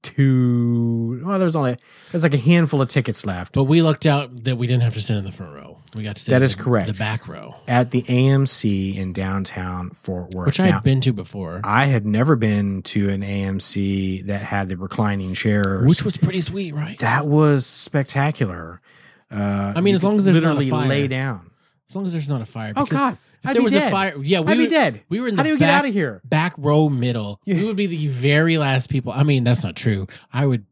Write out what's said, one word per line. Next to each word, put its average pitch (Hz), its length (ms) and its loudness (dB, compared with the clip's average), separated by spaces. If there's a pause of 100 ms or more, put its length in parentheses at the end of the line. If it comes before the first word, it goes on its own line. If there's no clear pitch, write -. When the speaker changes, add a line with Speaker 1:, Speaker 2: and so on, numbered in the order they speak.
Speaker 1:
two. 120 1200 0
Well, 190 140 -2
there 190 80 2
was 160 100 0
only, 127 220 0 (340)
there's, 165 120 0
like, 156 100 4
a 143 40 2
handful 151 440 4
of 127 60 0
tickets - 380 -2
left. 92 280 -6
Speaker 2:
But 135 120 2
we 160 160 4
lucked 156 240 2
out 127 400 0
that 127 120 -2
we 120 80 -2
didn't 120 180 2
have 117 120 2
to 110 60 -6
sit 107 160 -2
in 98 80 -4
the 95 60 -10
front 80 220 -16
row. 71 240 -20 (160)
We 110 100 -10
got 104 120 -8
to - 60 -14
sit - 100 -2
Speaker 1:
That 131 60 6
Speaker 2:
in 127 60 6
Speaker 1:
is 127 120 2
Speaker 2:
the, - 80 -12
Speaker 1:
correct. 113 240 0
Speaker 2:
the 104 60 -4
back 107 340 -4
row - 280 -16 (120)
Speaker 1:
At 123 240 2
the 123 160 -2
A 127 220 4
M 135 160 4
C 98 520 -2
in 95 140 -6
downtown 92 760 -6
Fort 90 440 -10
Worth. 90 120 -4
Speaker 2:
which - 160 0
I 190 80 4
Speaker 1:
Now, 170 60 4
Speaker 2:
had 95 80 0
been 135 180 2
to 127 100 2
before. 92 540 -8
Speaker 1:
I 117 220 2
had 117 180 0
never 123 320 2
been 101 460 0
to 101 260 -2
an 98 140 -4
A 101 200 -4
M 98 160 -4
C 98 640 -4
that 98 200 -6
had 98 280 -4
the 92 80 -6
reclining 98 560 -4
chairs. 101 560 0
Speaker 2:
Which - 160 2
was 202 100 -2
pretty 185 240 0
sweet, 175 340 -6
right? 156 260 -8
Speaker 1:
That 135 280 0
was 147 380 4
spectacular. 113 1120 -4 (500)
Uh, 202 460 -4
Speaker 2:
I 165 60 0
mean, 196 100 4
Speaker 1:
you 196 40 4
Speaker 2:
as 170 60 2
Speaker 1:
could 185 60 2
Speaker 2:
long 214 100 2
as 202 60 4
there's 190 140 6
not 165 60 4
a 165 40 2 (120)
Speaker 1:
literally 135 100 0
Speaker 2:
fire. 123 180 0
Speaker 1:
lay 139 220 0
down. 131 420 -4 (380)
Speaker 2:
As - 80 -14
long 196 80 -6
as 175 80 -6
there's 151 160 -6
not 139 120 -2
a 110 40 -8
fire. 110 320 -10
Speaker 1:
Oh, 277 80 2
Speaker 2:
Because 160 140 -2
Speaker 1:
God. 269 140 0 (300)
Speaker 2:
if 254 60 -4
Speaker 1:
I'd 277 60 0
Speaker 2:
there 233 40 4
Speaker 1:
be 269 60 4
Speaker 2:
was 208 80 2
Speaker 1:
dead. 277 160 4
Speaker 2:
a - 20 0
fire, 190 320 0
yeah, 175 160 2
we 165 140 2
Speaker 1:
I'd 240 60 4
be 330 40 4
Speaker 2:
were, - 60 2
Speaker 1:
dead. 196 400 2
Speaker 2:
we 196 100 -2
were 254 80 -2
in 214 80 -2
Speaker 1:
How 262 80 2
Speaker 2:
the 302 60 2
Speaker 1:
do 311 60 2
you 262 40 0
get 233 60 6
Speaker 2:
back, 320 140 4
Speaker 1:
outta 285 100 0
here? 151 340 -2
Speaker 2:
back 160 340 0
row 151 300 4
middle. 120 580 -2
Speaker 1:
Yeah. 196 100 0
Speaker 2:
We 180 100 0
would 220 100 -2
be 202 120 0
the 156 200 -2
very 143 500 2
last 135 320 0
people. 127 220 -2
I 131 120 2
mean, 139 200 2
that's 120 180 2
not - 140 -4
true. 98 320 -2 (240)
I 135 140 0
would. 120 260 0